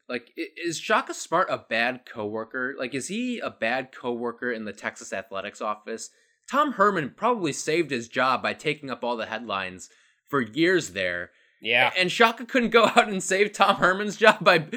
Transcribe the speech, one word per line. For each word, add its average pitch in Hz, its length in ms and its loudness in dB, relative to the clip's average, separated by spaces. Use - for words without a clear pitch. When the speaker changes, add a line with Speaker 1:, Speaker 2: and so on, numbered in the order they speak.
Speaker 1:
Like, 123 280 -10
i-, 165 200 -10
is 165 220 -6
Shaka 240 360 0
Smart - 360 0
a 131 80 -2
bad 117 480 -2
coworker? 110 720 -6
Like, 127 160 -6
is 127 140 -6
he 240 300 -4
a 139 120 -6
bad 127 420 -4
coworker 120 580 -6
in 110 140 -6
the 104 80 -8
Texas - 400 -10
Athletics 98 480 -8
office? 110 500 -8
Tom 285 220 0
Herman 196 440 2
probably 202 360 0
saved 156 380 -2
his 117 180 -4
job 127 340 0
by 107 120 0
taking 143 360 -6
up 120 140 -8
all 120 120 -2
the 107 100 -6
headlines 95 600 -6
for 139 120 0
years 156 500 2
there. 90 400 -4
Speaker 2:
Yeah. 120 320 4
Speaker 1:
A-, 185 60 0
and 180 120 0
Shaka 233 320 4
couldn't 233 260 0
go 226 140 6
<laughs> - 120 2
out 226 120 6
and 190 140 -4
save 196 300 0
Tom 196 240 4
Herman's 185 400 0
job - 280 6
by, 170 220 6